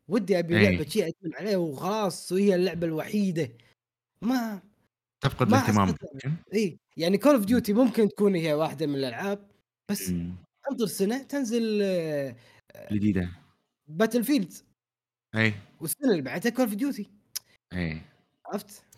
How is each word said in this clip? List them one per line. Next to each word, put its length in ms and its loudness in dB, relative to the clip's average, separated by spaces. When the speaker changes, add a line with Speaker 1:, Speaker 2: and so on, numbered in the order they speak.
Speaker 1:
ودي 320 0
أبي 180 0
Speaker 2:
إيه. 120 6
Speaker 1:
لعبة 200 0
شي 140 0
أدمن 320 -8
عليها 220 -2
وخلاص، 720 -4
وهي 240 4
اللعبة 320 0
الوحيدة. 640 -2
ما 400 -2
Speaker 2:
تفقد 260 0
Speaker 1:
ما 80 8
Speaker 2:
الاهتمام. 320 4
Speaker 1:
أستطيع. 420 -6
إيه، 240 0
يعني 200 2
Call 240 6
of 40 -2
Duty 240 2
ممكن 400 4
تكون 260 2
هي 180 0
واحدة 340 -2
من 80 -2
الألعاب، 520 -4
بس 180 -4
Speaker 2:
مم. 260 -4
Speaker 1:
انطر 140 -2
سنة 380 -2
تنزل، 600 -2
آه، 520 -2
Speaker 2:
جديدة. 380 0
Speaker 1:
Battlefield. 500 0
Speaker 2:
إيه. 200 2
Speaker 1:
والسنة 300 -2
اللي 100 2
بعدها 300 -2
Call 180 0
of 40 -6
Duty. 320 -4
Speaker 2:
إيه. 280 -4
Speaker 1:
عرفت؟ 380 -10